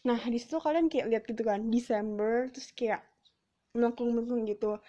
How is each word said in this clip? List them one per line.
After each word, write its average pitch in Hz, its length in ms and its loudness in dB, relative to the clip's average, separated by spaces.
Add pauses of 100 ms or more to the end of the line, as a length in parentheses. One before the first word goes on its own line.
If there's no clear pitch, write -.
Nah, 240 120 4
di 233 200 -2
situ 311 240 -4
kalian 330 240 4
kayak 302 240 0
lihat 226 160 2
gitu 233 160 -4
kan, 214 320 0
Desember, 220 800 0
terus - 160 -14
kayak 220 320 -2 (720)
melengkung-melengkung 233 720 0
gitu. 208 320 -2 (100)